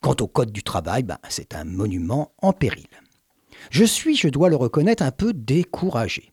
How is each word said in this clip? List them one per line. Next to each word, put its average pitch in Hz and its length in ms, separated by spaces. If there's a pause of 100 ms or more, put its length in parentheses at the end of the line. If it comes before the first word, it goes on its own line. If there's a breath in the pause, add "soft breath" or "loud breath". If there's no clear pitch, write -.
Quant 135 180
au 113 60
code 113 260
du 101 100
travail, 90 400
ben, 92 160 (120)
c'est - 240
un 80 100
monument 92 680 (100)
en 190 100
péril. - 340 (840 loud breath)
Je 180 140
suis, 294 320
je 170 120
dois 147 220
le 156 60
reconnaître, 156 460
un 135 100
peu 220 200
découragé. 131 1000